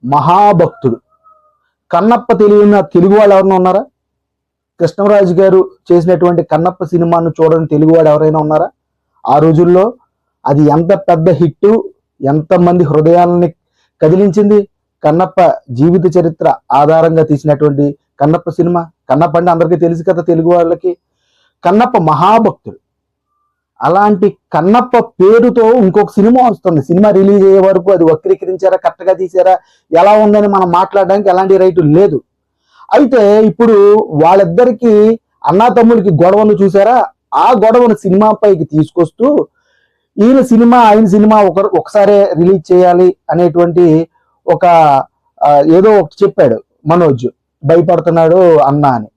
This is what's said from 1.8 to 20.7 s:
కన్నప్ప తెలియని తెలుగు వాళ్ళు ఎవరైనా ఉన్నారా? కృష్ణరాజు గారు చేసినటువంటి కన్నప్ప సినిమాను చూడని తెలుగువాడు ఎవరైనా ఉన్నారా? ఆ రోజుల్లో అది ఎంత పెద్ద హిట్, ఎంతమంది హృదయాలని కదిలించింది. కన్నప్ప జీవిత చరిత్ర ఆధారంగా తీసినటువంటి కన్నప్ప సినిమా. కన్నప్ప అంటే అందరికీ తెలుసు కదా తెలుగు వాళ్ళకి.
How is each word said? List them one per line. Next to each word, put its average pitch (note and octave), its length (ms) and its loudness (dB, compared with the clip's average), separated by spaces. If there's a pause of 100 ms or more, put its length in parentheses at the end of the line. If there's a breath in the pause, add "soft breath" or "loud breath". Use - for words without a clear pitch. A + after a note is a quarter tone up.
కన్నప్ప G#3 420 -2
తెలియని G#3 500 2
తెలుగు F#3+ 360 0
వాళ్ళు G3+ 160 4
ఎవరైనా F#3+ 220 0
ఉన్నారా? F#3 300 -2 (920)
కృష్ణరాజు G3 540 0
గారు F#3+ 360 0 (220)
చేసినటువంటి F3 500 0
కన్నప్ప E3+ 420 -4
సినిమాను E3+ 560 -2
చూడని D#3+ 260 0
తెలుగువాడు D#3 420 2
ఎవరైనా D#3 300 0
ఉన్నారా? D3+ 320 -4 (560)
ఆ C#3 120 0
రోజుల్లో F3 560 2 (520)
అది C#3+ 160 0
ఎంత D#3+ 300 0
పెద్ద F3 380 -2
హిట్, F3 520 -2 (420)
ఎంతమంది F3 600 0
హృదయాలని F3 680 0 (480)
కదిలించింది. G3+ 680 0 (360)
కన్నప్ప E3+ 500 0 (160)
జీవిత E3 460 0
చరిత్ర E3 380 -2 (180)
ఆధారంగా D#3+ 500 0
తీసినటువంటి C#3+ 760 -2 (220)
కన్నప్ప E3 300 -2
సినిమా. E3+ 400 -4 (200)
కన్నప్ప D3+ 260 -2
అంటే F3 140 0
అందరికీ E3 260 -2
తెలుసు E3 320 -4
కదా E3+ 140 -4
తెలుగు E3 260 -2
వాళ్ళకి. F3 500 -2 (680)